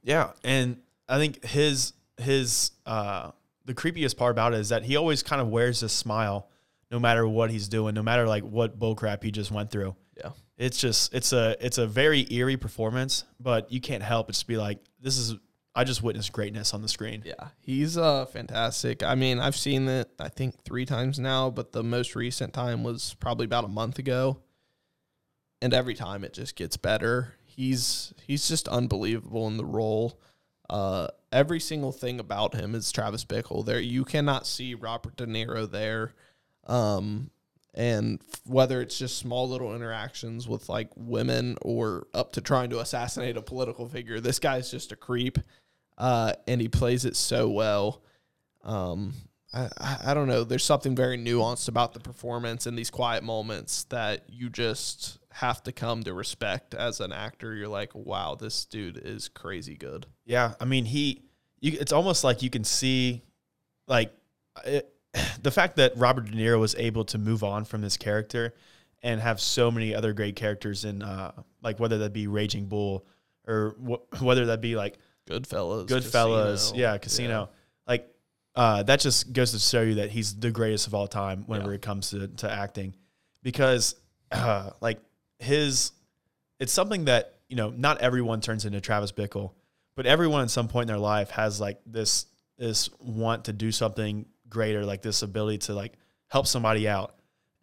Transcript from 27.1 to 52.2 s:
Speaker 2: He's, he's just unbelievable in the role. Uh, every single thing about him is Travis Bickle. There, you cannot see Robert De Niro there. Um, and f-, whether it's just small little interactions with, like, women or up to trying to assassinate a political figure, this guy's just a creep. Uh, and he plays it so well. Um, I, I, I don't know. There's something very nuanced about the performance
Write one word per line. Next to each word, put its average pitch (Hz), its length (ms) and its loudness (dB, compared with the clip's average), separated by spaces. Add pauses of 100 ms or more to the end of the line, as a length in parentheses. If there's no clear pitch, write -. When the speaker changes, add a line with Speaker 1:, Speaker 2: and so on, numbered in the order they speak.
Speaker 2:
He's, - 680 -2 (140)
he's 143 220 0
just 156 200 -2
unbelievable 113 800 0
in 110 80 -2
the 113 80 -4
role. 110 560 0 (480)
Uh, 98 400 -2 (240)
every 151 280 4
single 143 320 -4
thing 123 280 -6
about 104 340 -2
him 104 200 -4
is 110 180 -4
Travis 110 320 -4
Bickle. - 400 -4
There, 117 160 0
you 123 240 -2
cannot 143 420 0
see 123 280 -6
Robert 117 420 -8
De 123 100 -6
Niro 113 440 -4
there. 110 420 -4 (540)
Um, 104 640 0 (420)
and 113 480 0 (120)
f-, - 120 -14
whether 127 380 4
it's - 160 -6
just 131 200 -6
small 127 300 -2
little 127 260 -6
interactions 117 760 -8
with, 110 200 -6
like, 113 280 -4
women 123 640 -2
or 110 500 -2
up 123 200 -2
to - 100 -4
trying 127 280 2
to 117 100 -2
assassinate 120 560 -4
a 110 60 -8
political 123 460 -6
figure, 117 320 -8
this 123 180 0
guy's 131 320 0
just - 220 -10
a 110 40 -14
creep. 123 420 -2 (580)
Uh, 117 380 2 (120)
and 123 140 2
he 113 80 0
plays 123 380 2
it - 100 -2
so 117 320 2
well. 104 540 2 (600)
Um, 92 520 -4 (400)
I, 123 240 -6
I, 135 200 -4 (100)
I 143 60 4
don't 147 140 2
know. 117 160 2
There's 123 200 0
something 139 300 2
very 127 220 0
nuanced 120 520 0
about 120 260 0
the 117 60 -14
performance 120 680 -8